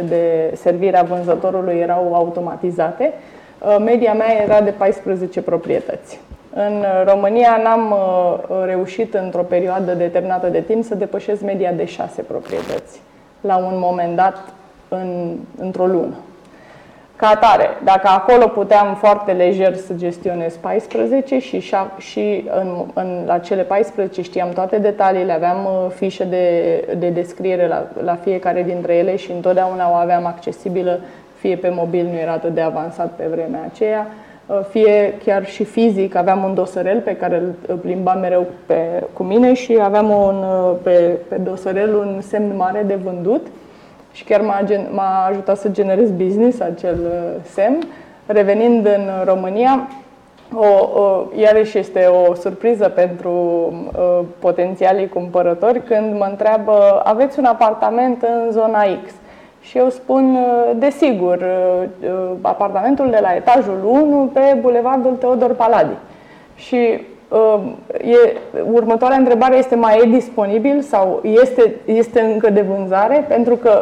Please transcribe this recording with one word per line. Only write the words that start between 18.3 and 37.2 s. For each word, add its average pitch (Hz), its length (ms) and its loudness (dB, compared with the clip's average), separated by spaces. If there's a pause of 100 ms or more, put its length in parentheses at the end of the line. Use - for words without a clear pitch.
puteam 202 480 2
foarte 208 360 2
lejer 185 440 2
să 190 180 -10
gestionez 175 600 -6
paisprezece 233 840 -2
și 254 200 -6
șa-, 190 380 -4
și 208 520 -6 (120)
în, 180 320 -6
în, 180 320 -6
la 175 120 0
cele 185 240 -4
paisprezece 190 600 -4
știam 175 320 -6
toate 185 240 -2
detaliile, 190 560 0
aveam, 175 320 -2
uh, 185 300 -2
fișe 190 280 -4
de, 175 520 0 (220)
de 175 120 -2
descriere 175 580 -2
la, 151 200 -4 (160)
la 170 120 -2
fiecare 180 480 -2
dintre 175 320 -2
ele 185 200 2
și 190 160 -10
întotdeauna 180 600 0
o - 20 2
aveam 175 320 0
accesibilă, 175 720 -4 (360)
fie 185 200 -2
pe 180 200 -4
mobil, 170 360 -2
nu 170 60 -6
era 165 140 -4
atât 165 220 -4
de 160 80 -2
avansat 165 500 -4
pe - 200 -12
vremea 165 420 -8
aceea, 214 340 -2 (380)
uh, 202 140 -4 (100)
fie 208 440 4 (120)
chiar 196 200 0
și - 180 -8
fizic, 202 520 0
aveam 190 280 2
un 190 100 -2
dosărel 185 460 -2
pe 214 160 -4
care 175 220 -2